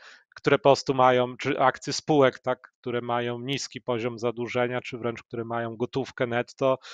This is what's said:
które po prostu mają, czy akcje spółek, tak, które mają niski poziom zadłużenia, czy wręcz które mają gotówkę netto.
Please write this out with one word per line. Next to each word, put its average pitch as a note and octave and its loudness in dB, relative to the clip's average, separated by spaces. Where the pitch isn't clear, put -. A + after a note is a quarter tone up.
które C#3 2
po - -12
prostu C#3 4
mają, B2+ 4
czy C#3 -2
akcje C3 0
spółek, C#3 4
tak, - -6
które A#2+ -4
mają A#2+ -4
niski B2+ -8
poziom A#2+ -4
zadłużenia, A#2+ -4
czy - -12
wręcz A2+ -6
które A#2 -10
mają A#2 -6
gotówkę B2 -4
netto. B2 -2